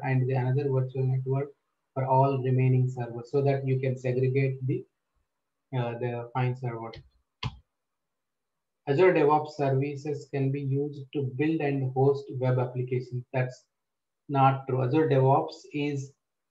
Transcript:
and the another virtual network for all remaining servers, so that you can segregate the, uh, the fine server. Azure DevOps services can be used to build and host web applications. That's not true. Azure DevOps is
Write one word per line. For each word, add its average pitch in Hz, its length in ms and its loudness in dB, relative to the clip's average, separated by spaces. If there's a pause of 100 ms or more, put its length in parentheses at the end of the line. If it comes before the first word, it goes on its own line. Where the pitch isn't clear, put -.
and 131 240 0
the 131 60 0
another 131 340 0
virtual 131 380 -2
network 131 420 -2 (440)
for 131 120 -2
all 131 360 4
remaining 127 480 2
servers, 117 400 -8
so 143 120 0
that 135 260 0
you 131 100 0
can 127 200 -2
segregate 131 680 -2
the, 143 200 -4 (920)
uh, 120 220 -2
the 120 340 -6
fine 127 220 0
server. 113 380 -8 (1900)
Azure 170 260 6
DevOps 151 440 2
services 139 760 -2
can 135 200 0
be 143 80 -4
used 139 400 -4 (120)
to 139 240 -2
build 156 220 0
and 139 340 -2
host 139 300 4 (160)
web 127 200 2
applications. 123 760 -4
That's 127 320 -4 (640)
not 135 400 4
true. 127 160 0
Azure 143 240 2
DevOps 135 460 4 (180)
is 143 400 -4 (380)